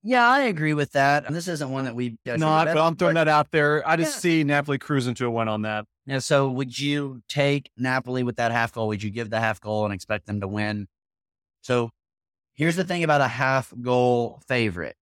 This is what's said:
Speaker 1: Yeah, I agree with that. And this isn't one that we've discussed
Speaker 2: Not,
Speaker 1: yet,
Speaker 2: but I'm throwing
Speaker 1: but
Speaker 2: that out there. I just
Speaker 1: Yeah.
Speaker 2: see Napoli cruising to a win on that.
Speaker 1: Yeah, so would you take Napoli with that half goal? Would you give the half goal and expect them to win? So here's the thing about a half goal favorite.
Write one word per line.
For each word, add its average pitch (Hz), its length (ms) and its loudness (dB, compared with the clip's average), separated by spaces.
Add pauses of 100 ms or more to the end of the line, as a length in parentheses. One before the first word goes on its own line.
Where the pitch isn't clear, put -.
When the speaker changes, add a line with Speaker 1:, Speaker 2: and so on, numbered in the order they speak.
Speaker 1:
Yeah, 240 260 4
I 269 140 4
agree 156 320 0
with 147 180 -2
that. 143 340 4
And 139 80 -6
this 175 140 -6
isn't 147 220 -4
one 135 140 -4
that 120 100 -6
we've 120 300 -4
discussed 123 160 -4
Speaker 2:
Not, 156 260 4
Speaker 1:
yet, 160 80 0
Speaker 2:
but 156 120 4
I'm 165 80 2
throwing 165 200 2
Speaker 1:
but 165 100 4
Speaker 2:
that 151 40 2
out 151 220 4
there. 147 380 2
I 165 80 4
just 165 200 0
Speaker 1:
Yeah. - 40 -10
Speaker 2:
see 160 240 2
Napoli 143 340 0
cruising 127 360 -2
to 123 120 -4
a 120 40 0
win 113 180 0
on 107 140 -2
that. 107 240 -4 (200)
Speaker 1:
Yeah, 135 120 -4
so 139 320 2
would 127 280 -6
you 143 500 -4
take 143 480 0
Napoli 127 460 -2
with 120 140 -4
that 117 160 0
half 117 200 0
goal? 110 160 -4
Would 107 140 -4
you 107 80 -4
give 110 200 -8
the 110 100 -2
half 110 200 -2
goal 107 240 -2
and 101 100 -4
expect 104 320 -8
them 104 140 -6
to 98 60 -6
win? 104 400 -4 (760)
So 120 280 -2 (600)
here's 165 240 0
the 185 80 -2
thing 175 180 -2
about 147 180 2
a 131 60 4
half 131 540 -2
goal 123 640 2
favorite. 101 560 -2